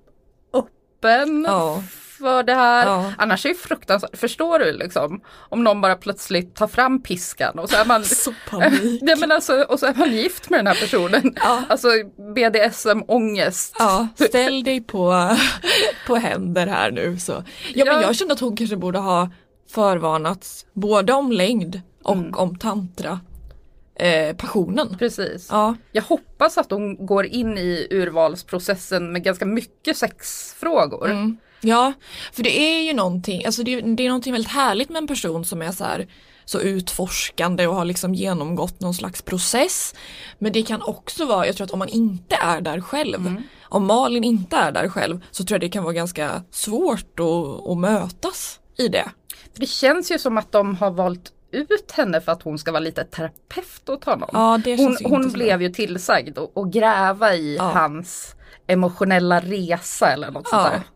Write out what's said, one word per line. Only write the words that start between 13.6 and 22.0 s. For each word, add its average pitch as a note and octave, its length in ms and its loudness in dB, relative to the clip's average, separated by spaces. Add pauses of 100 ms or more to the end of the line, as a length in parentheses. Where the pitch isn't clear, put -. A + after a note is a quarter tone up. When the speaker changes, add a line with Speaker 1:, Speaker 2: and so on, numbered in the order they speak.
Speaker 2:
Ja, G#3+ 360 4
ställ C4 480 2
dig C4 180 0
på, F3+ 480 2 (380)
<laughs> A#4 400 0
på A#3+ 80 2
händer F3+ 520 0
här G#2+ 240 0
nu, F3 280 -2
så. - 240 -6 (320)
Ja, C4+ 100 4
men D4 100 4
Speaker 1:
Ja. D#4 60 4
Speaker 2:
jag A3 140 2
kände E4 180 0
att - 60 -4
hon A#3 180 -4
kanske G#3+ 180 -2
borde F3+ 240 -2
ha F3+ 300 0 (420)
förvarnats D#3+ 1040 0
både G#3 400 2
om C4+ 180 2
längd F#3 500 0 (220)